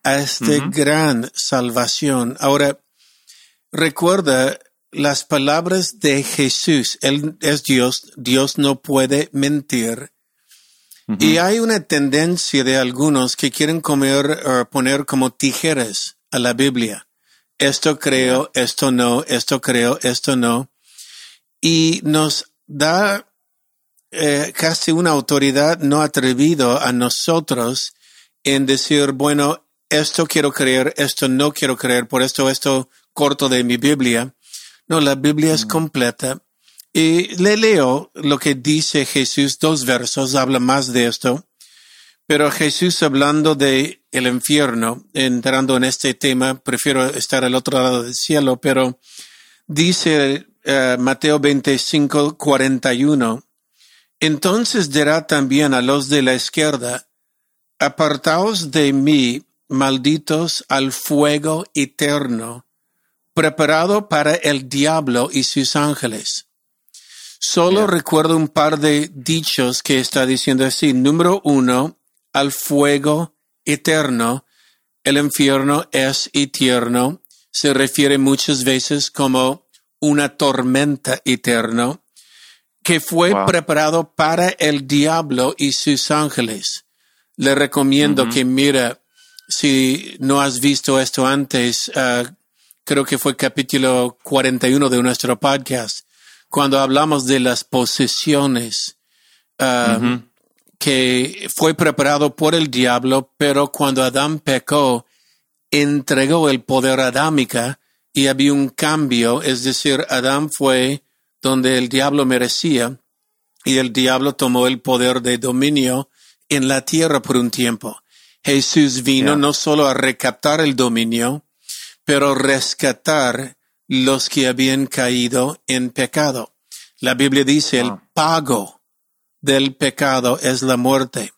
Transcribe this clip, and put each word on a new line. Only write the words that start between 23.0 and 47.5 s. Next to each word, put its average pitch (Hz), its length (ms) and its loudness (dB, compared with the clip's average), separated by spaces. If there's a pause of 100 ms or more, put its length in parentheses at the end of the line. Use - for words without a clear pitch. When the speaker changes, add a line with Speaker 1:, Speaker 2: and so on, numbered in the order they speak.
Speaker 1:
eh, 147 440 -2
casi 160 360 -2
una 170 180 2
autoridad 143 680 2
no 147 220 2
atrevido 135 760 2
a 123 120 0
nosotros 123 1000 -2 (500)
en 139 220 2
decir, 135 460 0
"Bueno, 147 540 -2 (220)
esto 151 380 0
quiero 143 260 0
creer, 131 440 0
esto 139 320 -2
no 143 240 2
quiero 131 240 -2
creer, 123 320 -2
por 127 140 0
esto, 131 260 0
esto 131 400 -2 (240)
corto 139 360 0
de 127 160 2
mi 123 140 0
Biblia". 131 560 0 (520)
No, 160 140 0
la 143 140 2
Biblia 151 400 0
es - 100 -2
Speaker 2:
Mm. - 40 -10
Speaker 1:
completa. 139 760 -2 (500)
Y 160 500 0
le 208 140 4
leo 175 580 2
lo 143 240 0
que 143 160 0
dice 147 520 0
Jesús, 139 520 -2
dos 151 280 0
versos, 127 480 -2
habla 131 260 0
más 127 320 0
de 120 140 2
esto. 123 420 -2 (800)
Pero 147 240 2
Jesús 160 520 0
hablando 147 520 2
de 139 580 0
el 127 140 -2
infierno, 123 880 0
entrando 131 640 0
en 127 80 2
este 131 300 -2
tema, 131 480 -2
prefiero 131 440 0
estar 131 380 -2
al 127 100 0